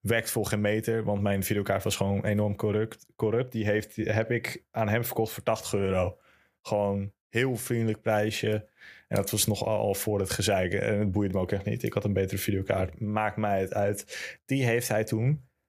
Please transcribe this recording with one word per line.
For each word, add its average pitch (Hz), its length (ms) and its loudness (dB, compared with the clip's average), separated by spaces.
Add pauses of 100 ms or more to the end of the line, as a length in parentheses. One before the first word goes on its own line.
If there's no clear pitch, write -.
Werkt 117 300 0
voor 107 160 -2
geen 104 140 0
meter, 110 440 0
want 101 180 0
mijn 101 220 2
videokaart 98 400 0
was 92 120 -2
gewoon 98 280 0
enorm 104 320 0
corrupt, 107 500 -2 (100)
corrupt. 117 360 0
Die 110 120 -2
heeft, 104 300 0
die 110 160 -2
heb 110 200 2
ik - 400 -4
aan 110 180 0
hem 117 160 2
verkocht - 280 -2
voor - 100 -12
tachtig - 320 -2
euro. 95 440 0 (440)
Gewoon 98 500 0 (160)
heel 123 280 0
vriendelijk 113 460 -2
prijsje. 107 640 0 (400)
En - 80 0
dat 101 140 0
was - 160 2
nog 107 180 0
al, 107 140 0
al 104 160 0
voor 104 260 -2
het 95 100 -2
gezeik. 92 420 2
En 104 260 0
het 104 140 2
boeit 98 200 2
me 95 80 0
ook 90 120 -2
echt 98 120 -2
niet. 104 180 -4
Ik 110 100 -2
had 104 120 0
een 104 80 0
betere 98 280 0
videokaart. 95 600 -2
Maakt 107 360 -2
mij 101 240 2
het 92 140 -2
uit. - 720 -4
Die 135 180 0
heeft 120 240 2
hij 110 160 2
toen, 120 440 0 (200)